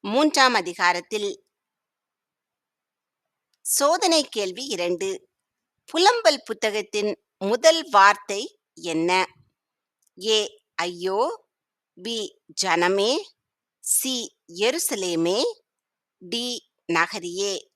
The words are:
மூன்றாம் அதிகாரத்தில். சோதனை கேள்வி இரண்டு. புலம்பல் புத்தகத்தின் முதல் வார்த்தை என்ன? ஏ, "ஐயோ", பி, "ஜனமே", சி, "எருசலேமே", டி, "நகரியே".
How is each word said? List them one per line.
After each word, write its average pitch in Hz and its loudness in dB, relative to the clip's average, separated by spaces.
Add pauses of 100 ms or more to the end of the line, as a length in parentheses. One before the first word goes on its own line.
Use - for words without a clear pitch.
மூன்றாம் 294 4
அதிகாரத்தில். 185 -2 (2250)
சோதனை 330 2
கேள்வி 208 -6
இரண்டு. 180 -4 (640)
புலம்பல் 370 4
புத்தகத்தின் 214 -4 (160)
முதல் 320 2
வார்த்தை 294 4 (140)
என்ன? 170 0 (1000)
ஏ, 214 -2 (100)
"ஐயோ", 190 -4 (540)
பி, 226 -8 (220)
"ஜனமே", 196 0 (580)
சி, - -4 (160)
"எருசலேமே", 190 0 (760)
டி, 233 -8 (220)
"நகரியே". 180 -2